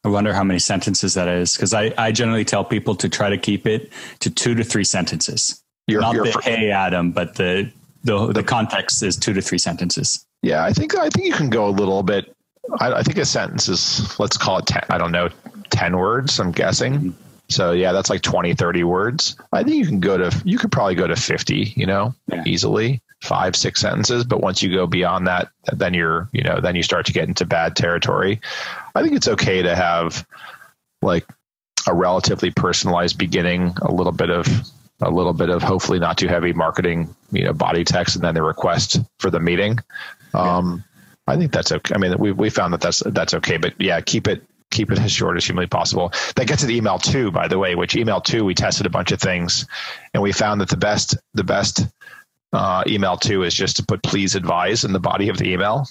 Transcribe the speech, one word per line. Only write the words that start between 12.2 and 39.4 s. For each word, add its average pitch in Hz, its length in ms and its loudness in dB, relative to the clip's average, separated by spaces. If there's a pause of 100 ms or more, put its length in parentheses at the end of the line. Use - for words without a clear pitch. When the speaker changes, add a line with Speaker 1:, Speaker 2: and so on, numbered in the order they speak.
Speaker 2:
I, 123 140 0
I - 100 0
think - 140 0
a 147 80 2
sentence - 420 -2
is, - 520 -2
let's 104 180 0
call 92 220 0
it - 80 -4
ten, - 220 0
I 90 80 2
don't 85 140 0
know, 87 180 0 (400)
ten 92 280 0
words, 117 420 0
I'm 90 140 0
guessing. 117 400 0
Speaker 1:
Mm-hmm. 143 160 0 (400)
Speaker 2:
So 87 240 2
yeah, 90 180 4
that's, 95 180 0
like, 95 140 0
twenty, 87 320 2
thirty 87 280 2
words. 98 520 0 (180)
I 190 80 0
think 294 140 2
you 262 100 2
can 107 140 0
go 95 180 2
to, 90 280 0
you 190 120 2
could 220 140 -2
probably 98 240 2
go 87 100 2
to 80 100 0
fifty, 104 600 -2
you 104 100 0
know, 98 300 0 (120)
Speaker 1:
Yeah. 85 180 -6
Speaker 2:
easily. 107 560 0 (200)
Five, 92 340 -2
six - 260 -2
sentences. 110 420 0
But 117 180 0
once 92 200 0
you 92 100 0
go 92 140 2
beyond 87 420 0
that, 90 220 0 (220)
then 90 220 0
you're, 82 380 0
you - 120 -2
know, 87 160 0
then 90 160 0
you 87 80 0
start 85 240 0
to - 60 -2
get 82 140 0
into 90 180 -2
bad 82 300 0
territory. 95 640 0 (540)
I - 80 -6
think 302 140 2
it's - 120 0
okay 98 360 2
to 87 120 2
have, 85 500 0 (760)
like, 87 240 2 (600)
a 90 60 2
relatively 90 580 2
personalized 87 640 0
beginning, 87 640 0
a - 100 0
little 90 200 2
bit 87 180 0
of, 85 180 0 (540)
a 87 80 0
little 87 240 2
bit 87 160 0
of 85 140 2
hopefully 92 340 2
not 85 200 0
too 90 100 0
heavy 85 260 2
marketing, 82 640 0 (160)
you 92 120 0
know, 85 100 2
body 85 300 2
text, 87 320 0
and 87 80 -2
then 82 120 0
the 80 80 2
request 85 560 0 (200)
for 95 100 0
the 85 100 0
meeting. 98 400 2 (540)